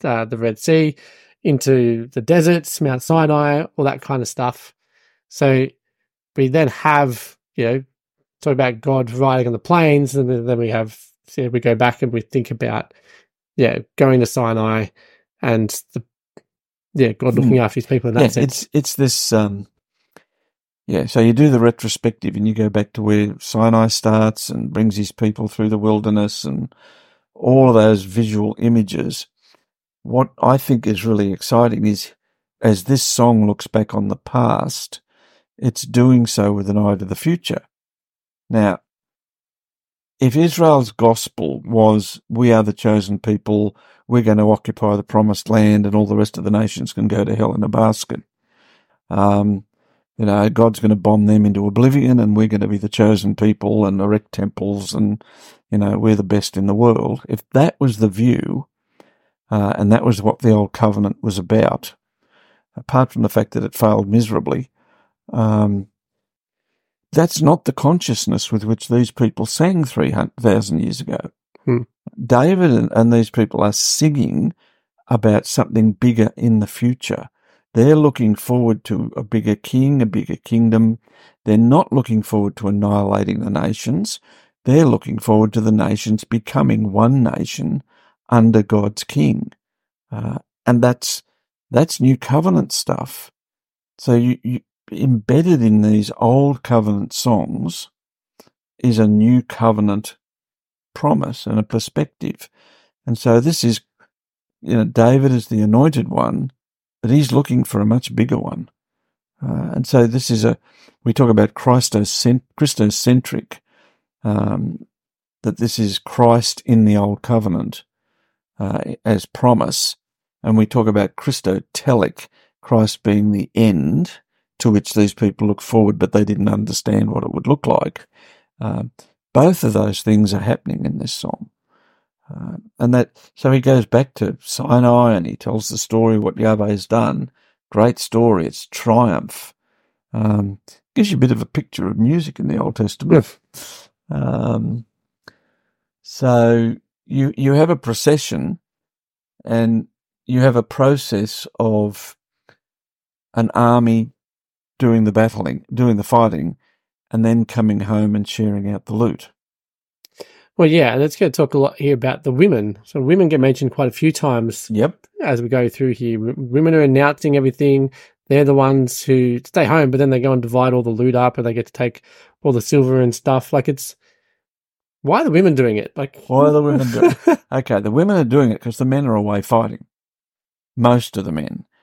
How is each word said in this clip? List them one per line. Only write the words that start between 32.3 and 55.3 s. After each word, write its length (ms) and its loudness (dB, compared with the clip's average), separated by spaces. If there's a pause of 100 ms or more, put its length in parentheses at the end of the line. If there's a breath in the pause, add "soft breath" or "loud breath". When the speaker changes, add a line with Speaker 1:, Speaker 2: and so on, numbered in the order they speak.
Speaker 2:
as 220 2
this 200 0
song 440 2
looks 200 -4
back 280 -2
on 120 -2
the 80 -4
past, 840 -4 (560)
it's 260 -4
doing 440 4
so 260 0
with 160 -4
an 80 -2
eye 180 2
to 100 -8
the 100 -6
future. 480 -4 (880)
Now, 300 0 (1400)
if 160 2
Israel's 560 4
gospel 760 0
was, 640 2
"We 240 2
are 100 4
the 100 -2
chosen 460 -2
people, 560 -2 (320 soft breath)
we're 140 2
gonna 280 4
occupy 460 0
the 80 -4
promised 460 -2
land, 360 4
and 100 -2
all 100 2
the 100 -2
rest 220 0
of 60 -8
the 80 -2
nations 420 -4
can 140 -4
go 180 -2
to 100 -4
hell 180 -2
in 100 -4
a 60 -4
basket," 520 -2 (880)
um, 560 0 (520)
you 80 -4
know, 240 2
God's 300 2
gonna 160 2
bomb 300 2
them 200 4
into 220 0
oblivion, 520 2
and 180 2
we're 100 2
gonna 200 -2
be 100 -2
the 120 -6
chosen 460 2
people 500 0
and 140 -2
erect 320 -2
temples, 640 -6
and, 280 -2 (480 soft breath)